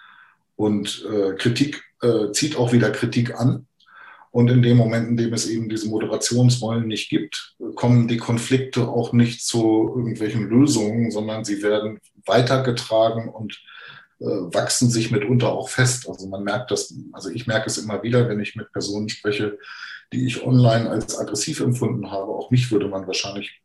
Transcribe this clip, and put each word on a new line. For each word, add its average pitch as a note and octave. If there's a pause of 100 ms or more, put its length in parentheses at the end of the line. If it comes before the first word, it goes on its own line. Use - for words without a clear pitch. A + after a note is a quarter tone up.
(560)
und, G#2
äh, G2
Kritik, C3+ (180)
äh, G#2+
zieht -
auch A#2+
wieder A2+
Kritik A#2+
an. B2 (640)
Und A#2+
in B2
dem A#2+
Moment, A#2
in A2+
dem A2+
es A2+
eben A2+
diese G#2+
Moderationsrollen A2+
nicht G#2+
gibt, - (200)
kommen A#2+
die A#2
Konflikte B2
auch A#2+
nicht A#2+
zu A2
irgendwelchen G#2+
Lösungen, A#2
sondern G#2+
sie G2+
werden G#2 (260)
weitergetragen A#2+
und, - (580)
äh, -
wachsen F#2+
sich A2+
mitunter A2
auch -
fest. -
Also F#2+
man G2+
merkt G2+
das, - (160)
also F#2
ich -
merke A2
es -
immer G#2+
wieder, A#2+
wenn G#2
ich -
mit -
Personen G2+
spreche, G#2 (560)
die B2+
ich B2+
online A#2
als -
aggressiv A2
empfunden G#2+
habe. G2
Auch -
mich B2
würde G2+
man F#2+
wahrscheinlich G2